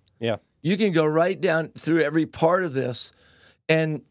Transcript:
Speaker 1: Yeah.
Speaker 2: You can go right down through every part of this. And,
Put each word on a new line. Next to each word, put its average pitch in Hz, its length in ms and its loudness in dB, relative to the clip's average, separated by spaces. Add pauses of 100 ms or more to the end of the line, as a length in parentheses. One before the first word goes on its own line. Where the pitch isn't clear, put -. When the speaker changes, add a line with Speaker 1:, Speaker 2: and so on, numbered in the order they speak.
(200)
Speaker 1:
Yeah. 113 180 -2 (240)
Speaker 2:
You 180 160 -2
can 208 140 2
go 156 140 2
right 160 340 0
down 160 380 -2
through 160 240 0
every 151 240 0
part 175 380 2
of 151 100 -6
this. 127 380 -6 (580)
And, 160 420 0